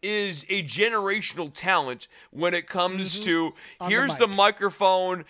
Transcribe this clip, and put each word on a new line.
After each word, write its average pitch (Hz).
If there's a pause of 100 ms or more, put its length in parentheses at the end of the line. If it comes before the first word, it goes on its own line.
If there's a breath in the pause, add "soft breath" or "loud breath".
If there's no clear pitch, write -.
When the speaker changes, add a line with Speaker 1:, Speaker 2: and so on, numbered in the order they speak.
Speaker 1:
is 196
a 196
generational 190
talent 151 (220 loud breath)
when 175
it 170
comes 185
Speaker 2:
Mm-hmm. 208
Speaker 1:
to, 165 (260 loud breath)
Speaker 2:
On 180
the 214
Speaker 1:
here's 262
the 233
Speaker 2:
mic. 196
Speaker 1:
microphone, 190